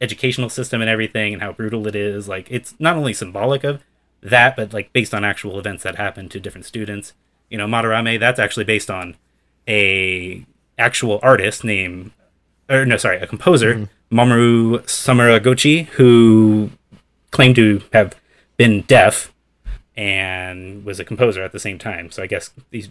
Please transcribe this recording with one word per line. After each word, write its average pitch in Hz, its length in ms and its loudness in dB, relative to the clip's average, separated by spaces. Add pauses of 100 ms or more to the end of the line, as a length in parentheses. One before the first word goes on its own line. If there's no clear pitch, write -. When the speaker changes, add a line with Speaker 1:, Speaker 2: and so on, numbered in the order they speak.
Speaker 1:
educational 123 500 -4
system 123 300 -8
and 110 100 -2
everything 110 420 -4
and 95 100 -12
how 101 80 -10
brutal 107 380 -8
it 104 80 -8
is. 101 320 -8
Like, 95 200 -12
it's 123 300 -10
not 165 180 -2
only 139 160 -4
symbolic 110 520 -6
of 143 180 -8 (400)
that, 123 320 2
but, 107 180 -10
like, 104 200 -10
based 120 220 -2
on 104 100 -4
actual 101 340 -6
events 98 240 -10
that 92 140 -10
happened 98 340 -10
to 98 80 -14
different 92 280 -16
students. 104 460 -12 (360)
You 110 100 -12
know, 104 80 -6
Madarame, 113 540 -2
that's 120 180 0
actually 107 240 -2
based 107 280 -4
on 90 260 -12 (500)
a 95 800 -2 (340)
actual 117 420 0
artist 107 440 2
named, 92 480 -6 (560)
or 131 160 0
no, 120 140 2
sorry, 95 200 -2
a - 80 -12
composer, 120 480 2
Speaker 2:
Mm-hmm. 107 100 -8 (280)
Speaker 1:
Mamoru 117 760 4
Samuragochi, 127 1000 2
who 110 840 6 (600)
claimed 127 260 6
to 107 240 4 (120)
have 104 240 2 (400)
been 107 260 4
deaf 107 500 4 (640)
and 95 880 -8
was 98 140 -12
a 90 60 -12
composer 104 380 -2
at 92 100 -10
the 104 80 -12
same 98 180 -10
time. 87 320 -12
So 98 120 -14
I 92 40 -10
guess 92 240 -8 (200)
he, 98 200 -14